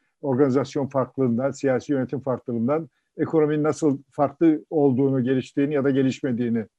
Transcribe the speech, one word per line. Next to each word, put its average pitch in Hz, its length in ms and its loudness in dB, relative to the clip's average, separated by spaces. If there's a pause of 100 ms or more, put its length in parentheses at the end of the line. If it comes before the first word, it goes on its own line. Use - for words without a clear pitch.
(220)
organizasyon 135 640 0
farklılığından, 131 640 -2
siyasi 131 400 -2
yönetim 135 280 -2
farklılığından 123 720 -4 (280)
ekonominin 151 460 0
nasıl 151 340 0 (140)
farklı 147 580 0
olduğunu, 135 540 2
geliştiğini 135 500 -2
ya 139 100 0
da 143 60 2
gelişmediğini, 123 760 0 (140)